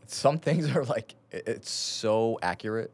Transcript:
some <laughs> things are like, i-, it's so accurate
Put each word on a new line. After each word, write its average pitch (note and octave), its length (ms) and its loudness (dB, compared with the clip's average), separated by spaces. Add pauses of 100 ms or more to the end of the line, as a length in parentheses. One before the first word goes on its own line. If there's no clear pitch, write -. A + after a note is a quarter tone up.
some D3 340 2
<laughs> - 80 -8
things D3+ 260 2
are C#3+ 120 2
like, A#2 300 -4 (180)
i-, F2+ 120 -8
it's - 240 -6
so A2+ 720 0
accurate G#2+ 520 -2